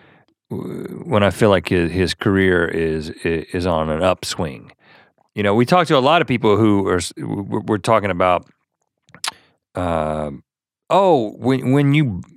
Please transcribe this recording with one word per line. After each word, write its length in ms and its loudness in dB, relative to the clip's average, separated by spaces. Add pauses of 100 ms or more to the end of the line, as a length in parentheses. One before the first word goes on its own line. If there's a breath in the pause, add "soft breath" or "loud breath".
(500 soft breath)
w-, 540 -10
when 180 0
I 80 4
feel 180 2
like 220 2
his, 200 2
his 240 0
career 520 2
is, 440 -4 (140)
i-, 280 -2
is 140 -2
on 220 0
an 140 -2
upswing. 720 -4 (600 soft breath)
You 80 -4
know, 140 2
we 100 4
talked 220 2
to 100 4
a 20 4
lot 220 2
of 60 -4
people 280 2
who 300 2
are 120 0
s-, 180 -6
w-, 260 -8
w-, 240 -6
we're 120 -2
talking 320 0
about, 360 0 (1300 loud breath)
um, 720 -4 (440)
"Oh, 500 2
when, 340 0
when 200 4
you 300 0 (140)